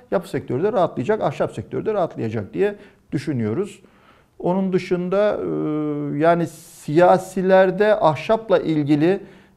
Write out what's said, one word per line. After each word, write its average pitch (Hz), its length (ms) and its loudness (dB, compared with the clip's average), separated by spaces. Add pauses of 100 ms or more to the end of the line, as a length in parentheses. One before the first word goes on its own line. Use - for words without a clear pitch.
(120)
yapı 196 180 -4
sektörü 135 340 -4
de 214 100 -2
rahatlayacak, 180 480 -2
ahşap 165 300 -2
sektörü - 340 -8
de 220 80 -2
rahatlayacak 113 600 -4
diye 196 220 -2 (360)
düşünüyoruz. 139 720 -4 (580)
Onun 190 340 0
dışında, 185 640 0
e, 151 800 -4
yani, 165 300 2
siyasilerde 185 1500 2
ahşapla 196 640 2
ilgili, 151 600 2 (380)